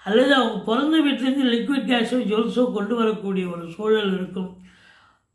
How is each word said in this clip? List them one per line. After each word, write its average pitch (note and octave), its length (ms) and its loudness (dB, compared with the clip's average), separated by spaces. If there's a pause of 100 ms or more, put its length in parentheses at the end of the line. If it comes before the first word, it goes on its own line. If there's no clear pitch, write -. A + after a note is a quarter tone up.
அல்லது B3+ 320 4
அவங்க A3 240 0
பிறந்த C#4+ 380 0
வீட்டிலேருந்து C4 580 2
லிக்விட் A#3+ 340 -2
கேஷோ A#3+ 300 0
ஜுவல்ஸோ G#3+ 540 0
கொண்டு G#3 220 -2
வரக்கூடிய G3 520 -2
ஒரு E3+ 240 -10
சூழல் G#3+ 420 0
இருக்கும். F3+ 480 -6 (720)